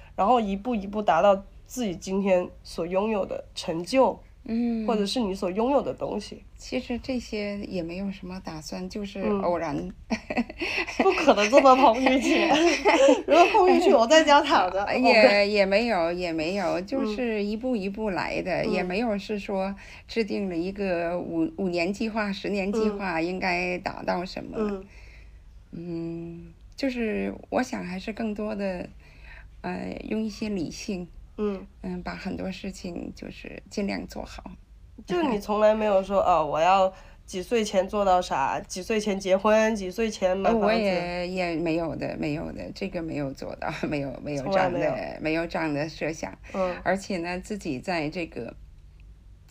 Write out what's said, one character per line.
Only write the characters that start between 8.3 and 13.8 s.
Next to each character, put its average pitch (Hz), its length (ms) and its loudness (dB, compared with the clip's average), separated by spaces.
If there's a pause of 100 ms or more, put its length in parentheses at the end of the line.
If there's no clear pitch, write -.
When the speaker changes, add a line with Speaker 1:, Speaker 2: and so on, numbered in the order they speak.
Speaker 2:
打 160 160 -10
算， 185 280 -10
就 208 160 -8
是 196 160 -10
Speaker 1:
嗯。 202 220 0
Speaker 2:
偶 175 160 2
然。 156 180 -4 (1200)
Speaker 1:
不 370 140 4
可 277 220 6
能 208 160 2
这 277 100 10
么 262 160 10
碰 262 260 6
运 262 180 4
气。 277 240 4 (420)
Speaker 2:
<laughs> 453 400 6
Speaker 1:
如 277 80 6
果 349 180 10
碰 381 160 6
运 349 120 6